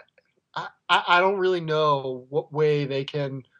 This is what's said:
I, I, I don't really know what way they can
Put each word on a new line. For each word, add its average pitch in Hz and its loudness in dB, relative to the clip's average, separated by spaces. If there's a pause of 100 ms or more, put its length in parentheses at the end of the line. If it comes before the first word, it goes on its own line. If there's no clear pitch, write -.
(560)
I, 175 -8 (220)
I, 180 4
I 175 6
don't 190 2
really 185 0
know 143 0
what 151 -4
way 147 2
they 135 -4
can 135 -6 (160)